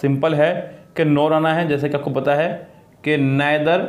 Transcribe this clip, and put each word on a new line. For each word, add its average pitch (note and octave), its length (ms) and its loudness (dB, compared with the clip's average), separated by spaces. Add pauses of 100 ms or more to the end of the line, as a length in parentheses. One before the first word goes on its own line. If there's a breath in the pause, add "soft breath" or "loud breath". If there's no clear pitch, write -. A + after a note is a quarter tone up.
simple C#3+ 340 0
है D#3 180 2 (440 loud breath)
कि E3 80 0
nor D3 280 2
आना D#3 220 2
है, E3 140 0
जैसे C#3+ 200 -2
कि C#3+ 80 -4
आपको C#3+ 140 -6
पता C#3 240 0
है D#3+ 140 0 (560 loud breath)
कि D3+ 120 0 (220)
neither D3+ 500 2